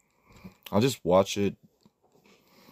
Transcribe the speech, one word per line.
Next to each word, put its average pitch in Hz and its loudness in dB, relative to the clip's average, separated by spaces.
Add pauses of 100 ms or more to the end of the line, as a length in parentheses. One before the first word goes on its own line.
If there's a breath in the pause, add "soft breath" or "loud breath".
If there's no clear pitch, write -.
(720 loud breath)
I 98 0
just 127 0
watched 92 2
it. 101 -2 (1160 loud breath)